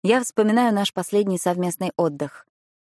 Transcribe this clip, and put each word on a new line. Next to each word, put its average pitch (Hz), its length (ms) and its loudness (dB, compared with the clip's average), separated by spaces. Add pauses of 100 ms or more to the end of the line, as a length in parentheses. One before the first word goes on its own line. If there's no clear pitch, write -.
Я 233 160 4
вспоминаю 226 520 2
наш 202 200 -2
последний 196 440 0
совместный 180 580 -2
отдых. 147 500 -4 (480)